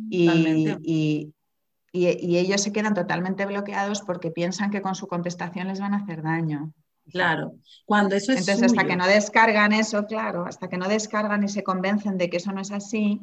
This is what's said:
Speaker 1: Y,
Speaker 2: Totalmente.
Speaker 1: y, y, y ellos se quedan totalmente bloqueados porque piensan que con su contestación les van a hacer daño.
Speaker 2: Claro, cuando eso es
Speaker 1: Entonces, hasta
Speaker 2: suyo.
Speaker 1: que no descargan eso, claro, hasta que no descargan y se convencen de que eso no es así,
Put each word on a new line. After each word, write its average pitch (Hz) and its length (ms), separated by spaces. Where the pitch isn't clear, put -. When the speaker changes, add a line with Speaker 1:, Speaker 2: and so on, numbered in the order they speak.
Speaker 1:
Y, 180 160
Speaker 2:
Totalmente. 160 580
Speaker 1:
y, 151 500
y, 180 160
y - 20
ellos 196 240
se 208 100
quedan 208 220
totalmente 185 520
bloqueados 202 560
porque 175 300
piensan 180 400
que 202 100
con 190 140
su - 120
contestación 175 600
les 190 120
van 202 140
a 208 40
hacer 165 260
daño. 156 500
Speaker 2:
Claro, 165 420
cuando 202 300
eso 202 180
es 254 60
Speaker 1:
Entonces, 196 240
hasta 220 180
Speaker 2:
suyo. 185 80
Speaker 1:
que 180 80
no 180 100
descargan 208 640
eso, 214 360
claro, 208 380
hasta 180 240
que 180 80
no 185 120
descargan 208 540
y 196 40
se 202 160
convencen 190 540
de 175 120
que 180 80
eso 185 140
no 190 100
es 196 100
así, 208 520